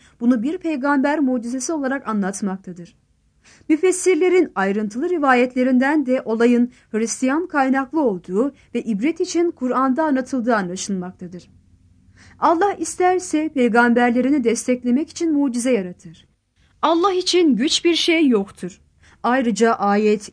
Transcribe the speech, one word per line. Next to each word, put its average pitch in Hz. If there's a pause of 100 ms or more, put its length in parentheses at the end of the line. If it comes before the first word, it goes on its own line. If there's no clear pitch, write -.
(200)
bunu 240
bir 320
peygamber 285
mucizesi 254
olarak 277
anlatmaktadır. 185 (720)
Müfessirlerin 359
ayrıntılı 208
rivayetlerinden 262
de 254
olayın 240 (200)
Hristiyan 254
kaynaklı 269
olduğu 208 (220)
ve 240
ibret 233
için 349
Kur'an'da 254
anlatıldığı 262
anlaşılmaktadır. 185 (880)
Allah 339
isterse 359
peygamberlerini 240
desteklemek 247
için 330
mucize 262
yaratır. 180 (540)
Allah 339
için 359
güç 247
bir 339
şey 320
yoktur. 196 (420)
Ayrıca 233
ayet 208